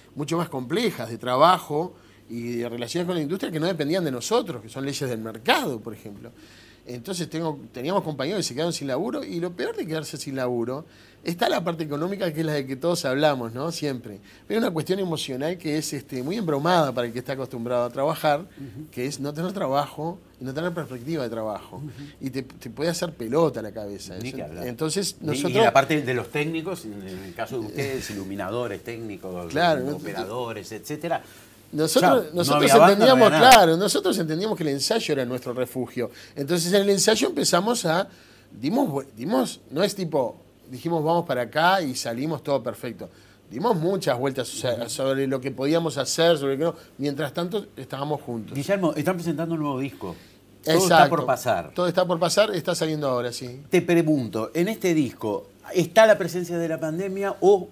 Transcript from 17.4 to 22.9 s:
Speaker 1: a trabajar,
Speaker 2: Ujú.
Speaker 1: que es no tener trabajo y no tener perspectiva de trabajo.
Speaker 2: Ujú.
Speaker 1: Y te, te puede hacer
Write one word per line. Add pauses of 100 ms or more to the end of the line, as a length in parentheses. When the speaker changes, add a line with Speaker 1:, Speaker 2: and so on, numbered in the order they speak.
Speaker 1:
a
trabajar,
Speaker 2:
Ujú.
Speaker 1:
que
es
no
tener
trabajo (220)
y
no
tener
perspectiva
de
trabajo.
Speaker 2:
Ujú. (300)
Speaker 1:
Y
te,
te
puede
hacer